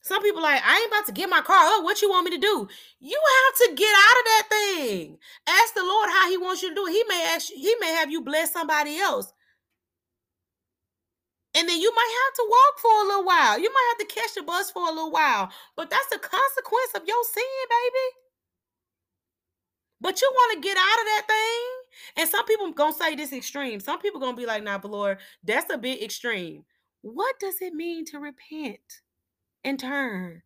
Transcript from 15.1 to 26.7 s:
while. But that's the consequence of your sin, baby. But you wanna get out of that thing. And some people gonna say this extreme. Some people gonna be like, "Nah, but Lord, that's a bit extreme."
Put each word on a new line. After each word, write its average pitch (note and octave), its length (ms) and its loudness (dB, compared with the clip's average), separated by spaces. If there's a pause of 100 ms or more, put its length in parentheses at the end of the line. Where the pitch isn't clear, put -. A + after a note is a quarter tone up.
while. B3+ 400 0 (240)
But - 160 -8
that's C5+ 180 -2
the G#4+ 80 -4
consequence B4+ 800 -2
of F#4+ 100 -6
your A4+ 200 0
sin, A4 180 -4 (260)
baby. B4 380 0 (1900)
But F#4+ 200 -2
you C5 120 4
wanna A#4 280 4
get G4 160 -2
out G4+ 220 4
of A4 60 -2
that G#4+ 220 0
thing. A#4 960 -4
And E4 60 0
some G#4 160 0
people G#4 260 -2
gonna D4+ 220 0
say D#4 220 -4
this C#4 180 -8
extreme. B3+ 460 -8
Some D#4+ 200 -8
people G4 220 -6
gonna B3 160 -6
be A#3+ 100 -10
like, G#3+ 160 -6
"Nah, G3+ 160 -6
but G3+ 100 -14
Lord, G3+ 300 -4 (240)
that's B3+ 280 -2
a D4+ 60 -4
bit B3 240 -6
extreme." F#3 640 -8 (360)